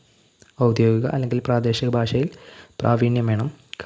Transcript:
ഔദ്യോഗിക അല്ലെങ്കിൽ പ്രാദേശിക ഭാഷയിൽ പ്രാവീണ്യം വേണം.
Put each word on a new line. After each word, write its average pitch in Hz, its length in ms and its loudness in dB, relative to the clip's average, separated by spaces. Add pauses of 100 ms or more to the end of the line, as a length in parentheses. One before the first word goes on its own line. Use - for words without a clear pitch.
(640)
ഔദ്യോഗിക 113 420 2
അല്ലെങ്കിൽ 123 340 -2
പ്രാദേശിക 120 500 0
ഭാഷയിൽ 120 400 0 (500)
പ്രാവീണ്യം 120 480 2
വേണം. 113 240 -2 (340)